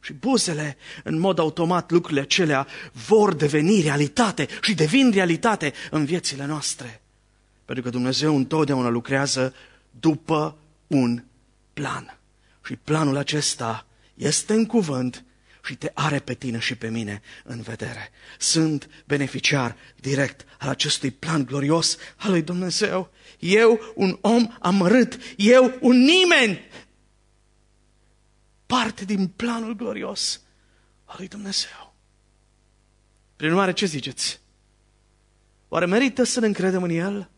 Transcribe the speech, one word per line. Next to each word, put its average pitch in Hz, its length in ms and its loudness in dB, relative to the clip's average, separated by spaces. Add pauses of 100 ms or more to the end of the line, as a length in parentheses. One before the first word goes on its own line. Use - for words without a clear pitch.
și - 120 -12
buzele, 151 640 -2 (280)
în 156 140 -2
mod 180 200 0
automat 165 520 0
lucrurile 165 300 2
acelea 139 460 0 (400)
vor 208 280 6
deveni 156 460 2
realitate 147 680 0 (140)
și 220 120 0
devin 180 360 4
realitate 175 600 0 (180)
în 156 140 0
viețile 143 420 -4
noastre. 135 560 -8 (600)
Pentru 127 200 -8
că 123 60 -6
Dumnezeu 131 460 0
întotdeauna 139 520 0
lucrează 131 680 -2 (460)
după 151 560 0 (300)
un 120 380 0 (480)
plan. - 460 -10 (460)
Și 131 120 -12
planul 147 400 -2
acesta 139 720 -4 (280)
este - 380 -2
în 220 140 2
cuvânt 147 580 -2 (400)
și 139 100 -10
te - 200 -10
are 147 240 -2
pe 127 160 -8
tine 117 240 -8
și 120 160 -6
pe 113 140 -8
mine 107 340 -8 (220)
în 117 160 -12
vedere. 110 500 -12 (280)
Sunt 160 500 0 (180)
beneficiar 135 680 -2 (240)
direct 135 440 -4 (140)
al 139 100 -8
acestui 139 420 -2
plan 156 340 -2
glorios 139 520 -2 (200)
al 208 140 -4
lui 175 120 2
Dumnezeu. 180 680 -4 (280)
Eu, 220 420 4 (140)
un 190 260 0
om 233 400 2
amărât, 196 580 4 (180)
eu, 247 440 6
un 254 160 6
nimeni, 285 640 6 (2000)
parte 233 380 -2
din 190 220 0
planul 233 480 -6
glorios 202 640 -8 (640)
al - 140 -20
lui 185 100 -14
Dumnezeu. - 680 -10 (1400)
Prin 151 140 -2
urmare, 185 220 2
ce 196 140 -2
ziceți? 143 540 -6 (1300)
Oare 165 180 -2
merită 240 360 2
să 247 180 -2
ne 226 60 2
încredem 185 360 0
în 175 80 -2
El? 185 480 -4